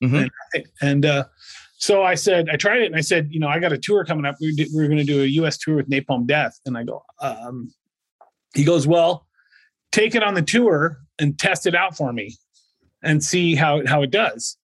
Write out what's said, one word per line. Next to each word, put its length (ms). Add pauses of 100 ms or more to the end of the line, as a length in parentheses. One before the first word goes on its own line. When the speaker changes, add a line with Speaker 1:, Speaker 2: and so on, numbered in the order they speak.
Speaker 1:
Mm-hmm. 240 (260)
Speaker 2:
And, 120 (180)
and, 240
uh, 160 (560)
so 240
I 100
said, 360
I 60
tried 280
it 20
and 100
I 60
said, 300
"You 80
know, 80
I 100
got 160
a 60
tour 260
coming 200
up. 140
We 140
did, 220
we 80
were 40
gonna 160
do 200
a 20
U 220
S 100
tour 180
with 140
Napalm 380
Death." 260 (140)
And 100
I 60
go, 200 (160)
um, 540 (800)
he 100
goes, 220
"Well, 400 (640)
take 220
it 80
on 140
the 80
tour 560 (180)
and 220
test 260
it 80
out 240
for 160
me 240 (640)
and 220
see 320
how, 320
how 160
it 80
does." 520